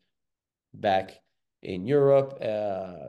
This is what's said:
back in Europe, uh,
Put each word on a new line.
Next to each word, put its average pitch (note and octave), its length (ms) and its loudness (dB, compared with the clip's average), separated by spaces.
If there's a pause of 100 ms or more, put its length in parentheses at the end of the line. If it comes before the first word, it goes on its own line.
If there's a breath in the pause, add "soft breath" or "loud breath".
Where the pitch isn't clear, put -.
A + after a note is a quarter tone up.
(760)
back F#2+ 380 0 (500)
in F#2 240 -8
Europe, C#3 560 4
uh, F#2+ 680 -6